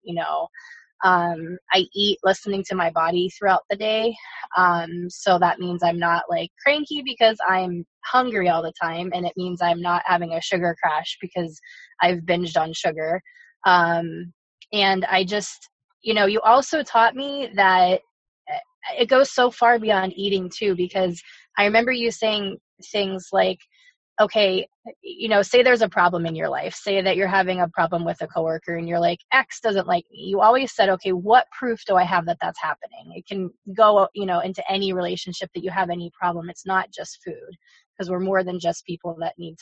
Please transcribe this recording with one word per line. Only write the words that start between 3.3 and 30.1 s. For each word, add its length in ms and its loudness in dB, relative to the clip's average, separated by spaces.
throughout 400 0
the 60 -2
day. 400 -2
Um, 520 0
so 300 0
that 220 2
means 240 -4
I'm 160 0
not, 280 0
like, 220 -4
cranky 420 -2
because 360 2
I'm 380 -2
hungry 440 0
all 160 0
the 80 -8
time. 320 -6
And 100 -4
it 120 -6
means 260 -6
I'm 180 0
not 260 0
having 260 0
a 80 -4
sugar 420 -2
crash 380 -2
because 400 -8
I've 220 2
binged 380 0
on 120 -4
sugar. 500 -4
Um, 680 2
and 320 2
I 180 2
just, 460 -6
you 120 -2
know, 120 4
you 140 2
also 420 4
taught 320 4
me 400 -8
that 460 6
it 100 0
goes 220 4
so 220 2
far 260 4
beyond 380 0
eating 340 -2
too, 240 -2
because 480 -2
I 100 2
remember 260 2
you 180 -2
saying 480 -4
things 400 -4
like, 300 0
"Okay, 460 2
you 280 -10
know, 140 4
say 200 4
there's 200 4
a 60 2
problem 380 2
in 80 -4
your 140 -4
life, 260 -6
say 260 -2
that 160 0
you're 120 0
having 320 0
a 80 2
problem 360 -2
with 160 -6
a 60 -6
coworker 500 -4
and 120 -6
you're 100 -2
like, 220 0
'X 280 0
doesn't 260 0
like 240 -2